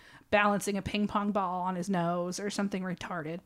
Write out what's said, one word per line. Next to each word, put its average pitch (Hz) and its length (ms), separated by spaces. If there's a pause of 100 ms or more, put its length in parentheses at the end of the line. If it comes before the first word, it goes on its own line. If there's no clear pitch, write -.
(320)
balancing 208 460
a 190 40
ping 208 260
pong 202 240
ball 185 320
on 185 120
his 180 140
nose 175 500
or 202 100
something 202 340
retarded. 175 640